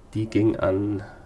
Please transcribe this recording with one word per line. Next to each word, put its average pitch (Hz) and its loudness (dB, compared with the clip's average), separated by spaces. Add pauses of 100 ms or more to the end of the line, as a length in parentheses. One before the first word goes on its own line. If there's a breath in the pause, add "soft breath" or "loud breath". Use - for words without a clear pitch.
(140)
die 110 -2
ging 107 2
an 98 0 (240 loud breath)